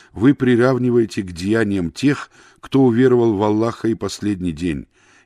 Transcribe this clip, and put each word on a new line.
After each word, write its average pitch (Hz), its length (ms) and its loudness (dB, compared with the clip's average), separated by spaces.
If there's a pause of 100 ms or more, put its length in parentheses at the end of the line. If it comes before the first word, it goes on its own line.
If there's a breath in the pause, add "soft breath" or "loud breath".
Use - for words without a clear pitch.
(120 soft breath)
вы 131 220 0
приравниваете 123 880 0
к 90 100 -12
деяниям 98 580 -2
тех, - 400 -2 (300 soft breath)
кто - 220 0
уверовал 120 520 4
в 98 80 -2
Аллаха 107 460 0
и 113 60 0
последний 95 580 -6
день 76 360 -6 (380 soft breath)